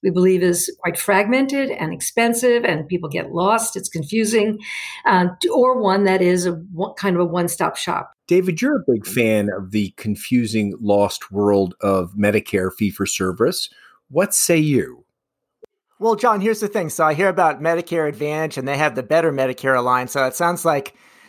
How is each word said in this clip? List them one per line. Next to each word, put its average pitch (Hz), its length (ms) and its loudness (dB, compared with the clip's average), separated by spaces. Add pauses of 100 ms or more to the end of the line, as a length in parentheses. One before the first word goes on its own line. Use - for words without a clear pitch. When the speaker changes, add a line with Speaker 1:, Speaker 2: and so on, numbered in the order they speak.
Speaker 1:
we 202 60 0
believe 180 340 4
is 175 360 0
quite 175 180 -4
fragmented 262 720 0
and 160 240 -6
expensive 233 720 0
and 156 220 -2
people 170 200 -4
get 160 260 -6
lost, 202 440 0
it's 185 100 -8
confusing, 214 720 0 (460)
uh, 180 220 4 (260)
or 254 260 4
one 202 260 2
that 185 160 4
is 180 240 2
a 175 80 0 (200)
one, 175 220 -6
kind 190 200 -2
of 175 60 2
a 175 40 2
one-stop 170 520 -2
shop. - 340 -6 (160)
Speaker 2:
David, 180 340 2
you're 277 160 2
a 165 140 0
big 113 140 -2
fan 110 500 2
of 95 160 -10
the 104 200 0
confusing, 110 920 -2
lost 101 500 0
world 98 480 2
of 95 360 0
Medicare 104 640 0
fee-for-service. 98 920 -2 (400)
What 185 240 0
say - 240 2
you? 147 480 0 (960)
Speaker 3:
Well, 220 160 2
John, 214 260 2
here's 214 180 0
the - 80 -2
thing. 175 220 -4
So 160 160 0
I 156 80 4
hear 185 160 2
about 160 320 0
Medicare 170 480 -2
Advantage 147 480 -4
and 131 100 -6
they 139 100 -2
have 147 180 0
the 127 80 -4
Better 160 280 2
Medicare 131 460 0
Alliance. 123 340 0
So 139 140 0
it 127 100 -4
sounds 175 300 -2
like, 143 300 -2 (340)